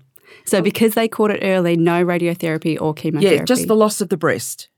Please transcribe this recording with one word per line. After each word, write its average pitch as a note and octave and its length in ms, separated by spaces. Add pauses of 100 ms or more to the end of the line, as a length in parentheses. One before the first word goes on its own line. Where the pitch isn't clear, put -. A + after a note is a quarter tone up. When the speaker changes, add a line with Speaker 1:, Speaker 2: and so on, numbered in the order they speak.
(460)
Speaker 1:
So G3 160
because G#3+ 320
they A3+ 140
caught G#3+ 240
it G3 120
early, F#3 320
no E3+ 300
radiotherapy E3+ 760
or D#3 120
chemotherapy? D#3+ 440
Speaker 2:
Yeah, C#3+ 60
just - 240
the A3 80
loss G#3+ 260
of F#3 80
the F#3 80
breast. - 600